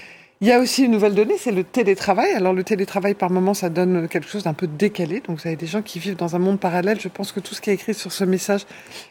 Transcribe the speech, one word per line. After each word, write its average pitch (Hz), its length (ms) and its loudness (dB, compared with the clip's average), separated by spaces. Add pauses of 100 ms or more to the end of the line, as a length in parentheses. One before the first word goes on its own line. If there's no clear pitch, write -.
(420)
Il 196 60 2
y 247 40 8
a 247 80 8
aussi 254 240 2
une 240 80 4
nouvelle 208 220 4
donnée, 220 240 4
c'est 254 120 -2
le 185 140 0
télétravail. 202 680 2
Alors, 185 200 2
le 185 100 0
télétravail, 196 520 0
par 185 160 -2
moments, 185 240 2
ça 180 160 -2
donne 180 360 2
quelque 165 220 -4
chose 202 160 -8
d'un 170 80 0
peu 175 140 -4
décalé. 180 600 -2
Donc, 165 140 -6
vous - 80 -12
avez 165 80 -4
des 165 100 -8
gens 190 140 -4
qui - 180 -10
vivent 180 180 -6
dans 170 200 -2
un - 20 2
monde 190 220 2
parallèle. 185 400 0
Je 190 80 -10
pense 196 240 -10
que 202 80 -6
tout - 140 -12
ce - 80 -12
qui 208 80 -2
est - 20 2
écrit 196 220 -2
sur 190 180 -8
ce - 120 -4
message 190 420 0 (440)